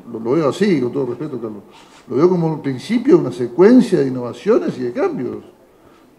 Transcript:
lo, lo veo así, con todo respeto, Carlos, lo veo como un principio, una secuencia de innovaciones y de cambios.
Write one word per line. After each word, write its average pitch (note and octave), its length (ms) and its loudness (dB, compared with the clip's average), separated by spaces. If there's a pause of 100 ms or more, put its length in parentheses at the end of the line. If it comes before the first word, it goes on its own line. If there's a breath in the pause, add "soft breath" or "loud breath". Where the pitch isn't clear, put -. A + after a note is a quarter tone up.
(100)
lo, A2 80 -8
lo A2+ 140 -2
veo D#3 160 2
así, F3+ 320 0
con B2 120 -2
todo C3+ 120 -2
respeto, B2+ 340 -6
Carlos, G#2+ 240 -10 (460 loud breath)
lo A#2+ 80 -4
veo D#3+ 140 6
como E3+ 160 0
un D#3 160 -4
principio, E3+ 560 0
una C#3+ 140 -4
secuencia F3+ 680 4
de C#3 100 0
innovaciones B2+ 680 -2
y B2+ 60 -6
de A#2+ 80 -4
cambios. D#3+ 520 -4 (760 soft breath)